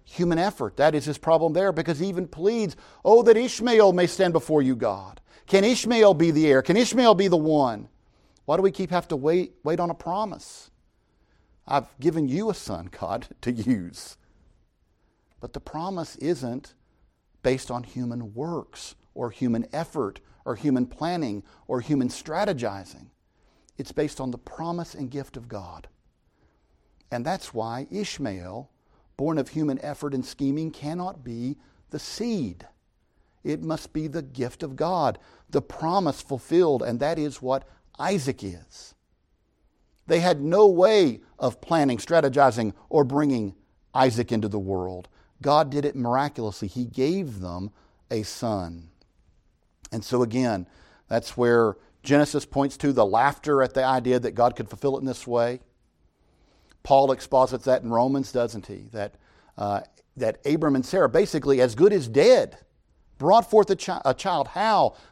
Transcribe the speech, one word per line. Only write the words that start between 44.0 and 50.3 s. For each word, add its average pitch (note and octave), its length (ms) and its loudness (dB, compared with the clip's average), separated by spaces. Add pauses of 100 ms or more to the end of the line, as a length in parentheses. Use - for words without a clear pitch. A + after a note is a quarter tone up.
into G#2+ 160 0
the G#2 100 -4
world. F#2 500 -6 (320)
God D3 300 2
did C#3+ 140 -2
it D3 100 -4
miraculously. A#2+ 720 -4
He B2 180 -8
gave C3 540 -4
them F2+ 300 -8 (400)
a A2 120 -4
son. F2 640 -8 (1040)
And A2+ 100 -8
so B2 200 0
again, A2+ 440 -2 (420)